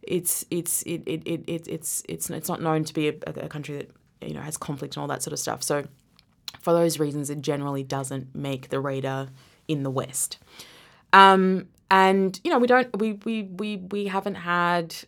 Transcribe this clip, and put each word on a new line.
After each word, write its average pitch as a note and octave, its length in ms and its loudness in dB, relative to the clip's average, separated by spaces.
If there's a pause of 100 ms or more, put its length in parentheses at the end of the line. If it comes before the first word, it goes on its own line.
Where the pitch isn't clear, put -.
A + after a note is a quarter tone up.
it's, - 500 -4
it's, E3+ 320 -2
it, - 220 -6
it, D#3+ 200 -4
it, E3 220 -4
it, E3 200 -6
it's, - 400 -6
it's, E3 220 -8
it's D#3+ 200 -8
not F3 120 -4
known D#3+ 220 0
to D#3 100 -8
be D3+ 160 0
a, D3 40 -4 (140)
a, D#3 180 -8
a D#3 40 -10
country D3 280 -10
that, - 120 -10 (320)
you D#3 120 -10
know, C#3+ 80 -10
has D3+ 160 -10
conflict C#3+ 380 -8
and D3 60 -8
all C#3+ 60 -6
that C#3 160 -4
sort D3+ 100 -6
of C#3+ 60 -6
stuff. - 240 -6
So C#3+ 240 -2 (760)
for E3+ 120 4
those E3+ 260 4
reasons, D3 300 -2
it D3 120 -6
generally C#3+ 420 -2
doesn't C3+ 500 -6
make C#3 360 -6
the C3+ 100 -2
radar C3+ 480 -4 (400)
in D3 160 -2
the C3+ 80 -2
West. - 460 -4 (760)
Um, F#3+ 540 8 (240)
and, F#3+ 520 4
you F4 80 0
know, C4+ 80 4
we A#3+ 80 4
don't, B3 300 4
we, A3 160 0 (100)
we, A3+ 200 -4
we, G3+ 340 -6
we G3+ 300 -6
haven't G3 280 -4
had F3 600 0 (120)